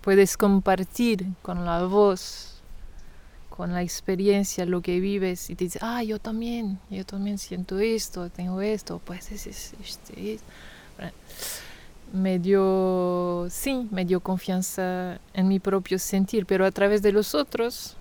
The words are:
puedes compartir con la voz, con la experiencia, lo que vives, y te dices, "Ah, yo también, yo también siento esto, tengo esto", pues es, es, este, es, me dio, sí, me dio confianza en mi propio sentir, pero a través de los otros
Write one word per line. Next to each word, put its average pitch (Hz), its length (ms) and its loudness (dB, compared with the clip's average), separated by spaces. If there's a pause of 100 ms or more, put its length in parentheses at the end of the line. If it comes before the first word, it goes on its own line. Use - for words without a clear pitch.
puedes 196 360 6
compartir 196 880 4 (160)
con 180 220 -4
la 170 180 0
voz, 190 800 2 (880)
con 175 220 -6
la 175 100 0
experiencia, 196 840 0
lo 180 160 0
que 180 200 0
vives, 190 500 -2
y 175 60 -8
te - 80 -2
dices, - 180 -6
"Ah, 233 220 -2
yo 214 160 -4
también, 226 580 -4 (100)
yo 190 160 -8
también 196 340 -4
siento 185 420 -6
esto, 208 500 -2
tengo 180 320 -6
esto", 202 420 -4
pues 185 280 -12
es, 208 160 -12
es, - 240 -14 (100)
este, - 520 -10
es, 214 60 -14 (1700)
me 185 260 2
dio, 180 1120 2
sí, 254 400 -2
me 185 140 -2
dio 180 160 2
confianza 185 960 -2 (160)
en 185 140 4
mi 196 100 4
propio 190 400 0
sentir, 190 480 0
pero 190 180 4
a 196 60 6
través 202 320 4
de 208 100 6
los 208 220 2
otros - 680 -2